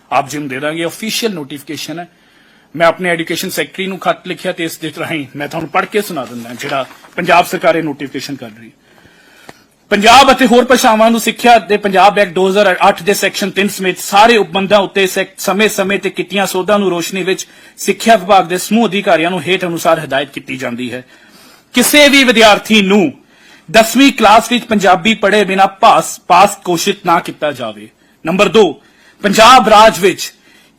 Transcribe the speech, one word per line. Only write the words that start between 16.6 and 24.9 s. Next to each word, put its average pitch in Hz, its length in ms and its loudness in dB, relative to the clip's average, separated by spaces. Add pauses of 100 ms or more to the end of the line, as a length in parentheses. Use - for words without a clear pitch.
ਨੂੰ 196 100 0
ਰੋਸ਼ਨੀ 175 340 -6
ਵਿੱਚ 185 240 -6 (300)
ਸਿੱਖਿਆ 220 380 0
ਵਿਭਾਗ 185 300 2
ਦੇ 180 120 -6
ਸਮੂਹ 214 300 -2
ਅਧਿਕਾਰੀਆਂ 175 420 0
ਨੂੰ 180 120 -6
ਹੇਠ 185 240 -4
ਅਨੁਸਾਰ 165 340 -2
ਹਦਾਇਤ 139 300 -6
ਕੀਤੀ 135 280 -14
ਜਾਂਦੀ 123 360 -10
ਹੈ। 127 120 -14 (680)
ਕਿਸੇ 285 360 4
ਵੀ 269 140 2
ਵਿਦਿਆਰਥੀ 220 580 4
ਨੂੰ 190 320 2 (580)
ਦਸਵੀਂ 233 420 2
ਕਲਾਸ 214 380 4
ਵਿੱਚ 247 140 -2
ਪੰਜਾਬੀ 190 480 0